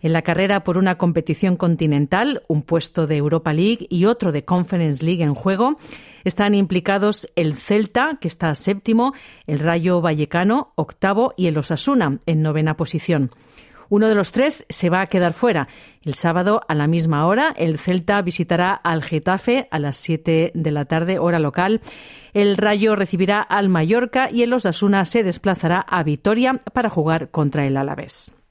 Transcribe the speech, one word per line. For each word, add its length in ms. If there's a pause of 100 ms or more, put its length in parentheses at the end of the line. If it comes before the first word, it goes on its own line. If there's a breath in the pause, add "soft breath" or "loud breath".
En 140
la 80
carrera 420
por 140
una 180
competición 600
continental, 920
un 140
puesto 440
de 120
Europa 340
League 380
y 160
otro 260
de 140
Conference 580
League 180
en 120
juego, 440 (460 loud breath)
están 300
implicados 800
el 200
Celta, 640
que 100
está 260
séptimo, 580 (340 loud breath)
el 120
Rayo 420
Vallecano, 760
octavo, 600
y 100
el 120
Osasuna, 680
en 160
novena 380
posición. 520 (580 loud breath)
Uno 200
de 80
los 160
tres 360
se 220
va 120
a 40
quedar 280
fuera. 340 (360 loud breath)
El 100
sábado, 520
a 80
la 140
misma 380
hora, 300
el 220
Celta 440
visitará 500
al 320
Getafe 680
a 80
las 200
siete 560
de 180
la 140
tarde, 340
hora 180
local. 440 (520 loud breath)
El 220
Rayo 400
recibirá 440
al 280
Mallorca 640
y 120
el 100
Osasuna 520
se 180
desplazará 560
a 240
Vitoria 580 (120)
para 180
jugar 400
contra 340
el 120
Alavés. 580 (160)